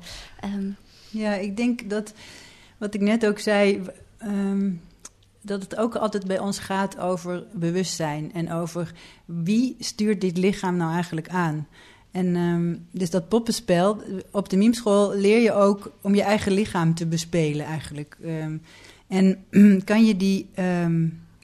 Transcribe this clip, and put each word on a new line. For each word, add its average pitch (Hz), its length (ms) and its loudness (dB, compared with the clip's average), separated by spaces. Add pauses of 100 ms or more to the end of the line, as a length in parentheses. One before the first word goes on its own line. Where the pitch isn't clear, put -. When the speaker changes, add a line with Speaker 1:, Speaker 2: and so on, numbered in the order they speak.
(400)
Speaker 1:
Ehm, 202 300 -6 (400)
Speaker 2:
Ja, 214 240 -4
ik 196 240 -6
denk 240 320 -2
dat, 214 240 -6 (640)
wat 202 160 -8
ik 202 80 -4
net 220 240 2
ook 208 140 0
zei, 202 420 2
w-, 185 60 -10 (300)
ehm, 196 520 -2 (720)
dat 202 200 -6
het 190 140 -12
ook 226 200 -2
altijd 202 320 -2
bij 185 120 -2
ons 196 200 -4
gaat 196 400 -4
over 180 440 -4 (100)
bewustzijn 165 800 -4
en 170 180 -6
over 170 400 -6 (340)
wie 208 540 0
stuurt 214 420 -2
dit 185 160 0
lichaam 185 400 0
nou 165 160 0
eigenlijk 170 360 -4
aan. 160 380 -2 (440)
En, 185 240 0
ehm, 170 400 0 (260)
dus 180 80 -2
dat 180 200 -2
poppenspel, 214 720 0 (300)
op 196 180 -4
de 190 80 2
mimeschool 202 580 4
leer 202 260 4
je 220 120 4
ook 202 380 2 (100)
om 202 140 2
je 202 80 4
eigen 208 280 2
lichaam 190 420 2
te 170 120 -4
bespelen 160 600 -2
eigenlijk. 147 580 -10
Ehm, 160 340 -6 (500)
en 190 420 2
<clears throat> 202 360 8
kan 220 200 4
je 214 120 4
die, 196 360 0
ehm, 175 520 0 (380)